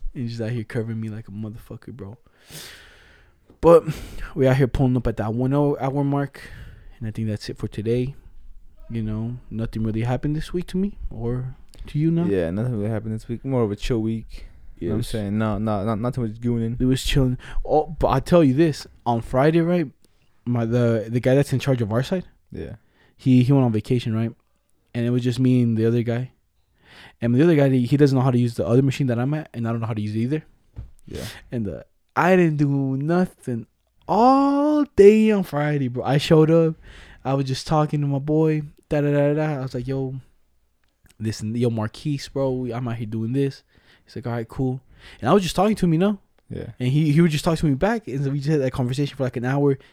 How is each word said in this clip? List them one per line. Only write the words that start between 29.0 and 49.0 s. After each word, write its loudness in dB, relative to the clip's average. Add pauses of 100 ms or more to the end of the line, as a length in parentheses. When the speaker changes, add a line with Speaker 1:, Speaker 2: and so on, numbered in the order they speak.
Speaker 1:
that 0
I'm -2
at, -8
and -6
I -2
don't -4
know -6
how -6
to -4
use -6
it 0
either. -4 (600)
Speaker 2:
Yeah. -10 (280)
Speaker 1:
And, -4
uh, -10 (340)
I 4
didn't 4
do 2 (280)
nothing -2 (420)
all 4 (120)
day 8
on 2
Friday, -2
bro. -4
I 2
showed 6
up. 4 (500)
I -2
was 0
just -6
talking 0
to 0
my 0
boy. 0 (260)
Da, 0
da, 0
da, 2
da. -2
I -6
was -8
like, -6
"Yo, -4 (1040)
this -6
and, -6
yo, 0
Marquise, -6
bro. -4
I'm -6
out -6
here -8
doing -4
this." -2 (420)
He's -20
like, -10
"All -4
right, -6
cool." -4 (400)
And 0
I 6
was 6
just -6
talking 2
to 0
him, 4
you 2
know? 0 (300)
Speaker 2:
Yeah. -10 (100)
Speaker 1:
And 0
he, 2
he 4
would 6
just -4
talk 0
to 0
me 2
back. -2
And -4
so -2
we -4
just -4
had 2
that 0
conversation -4